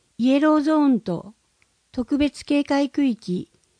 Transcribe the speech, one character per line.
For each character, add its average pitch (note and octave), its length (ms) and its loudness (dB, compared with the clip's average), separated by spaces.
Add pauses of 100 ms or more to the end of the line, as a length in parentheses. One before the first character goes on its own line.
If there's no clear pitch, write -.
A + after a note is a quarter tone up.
(180)
イ A#3+ 140 0
エ C#4 80 4
ロ D4+ 180 4
ー D4+ 40 0
ゾ D4+ 200 0
ー C#4+ 60 2
ン B3 140 2
と、 F#3+ 320 -8 (580)
特 B3+ 260 -4
別 C#4+ 280 -2
警 C#4+ 180 0
戒 C#4 260 0
区 D4 140 -2
域、 G3+ 480 -4 (280)